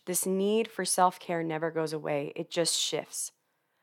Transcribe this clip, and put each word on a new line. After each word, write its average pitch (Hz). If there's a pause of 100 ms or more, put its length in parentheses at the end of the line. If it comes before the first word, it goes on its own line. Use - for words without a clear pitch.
this 180
need 202
for -
self-care 180
never 160
goes 160
away, 151
it 160
just 165
shifts. - (520)